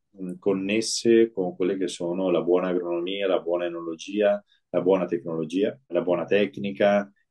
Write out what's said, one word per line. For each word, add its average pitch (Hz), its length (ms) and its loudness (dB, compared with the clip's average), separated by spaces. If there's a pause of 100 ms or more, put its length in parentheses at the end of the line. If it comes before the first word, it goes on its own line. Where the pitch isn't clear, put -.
mh, 92 300 -12
connesse 113 920 2
con 90 240 -4
quelle 95 220 -2
che 92 100 -4
sono 90 440 -2
la 80 100 2
buona 90 280 2
agronomia, 90 580 -2
la 90 120 2
buona 87 260 -2
enologia, 87 800 -2 (260)
la 87 120 0
buona 90 240 4
tecnologia, 85 760 -2 (100)
la 87 120 0
buona 87 240 0
tecnica, 101 840 2 (240)